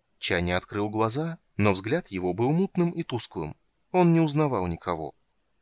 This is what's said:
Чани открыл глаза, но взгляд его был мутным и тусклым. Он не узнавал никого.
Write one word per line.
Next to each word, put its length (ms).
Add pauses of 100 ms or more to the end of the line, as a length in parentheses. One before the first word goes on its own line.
(200)
Чани 320
открыл 380
глаза, 500 (160)
но 160
взгляд 380
его 240
был 180
мутным 400
и 120
тусклым. 520 (360)
Он 220
не 60
узнавал 480
никого. 480 (460)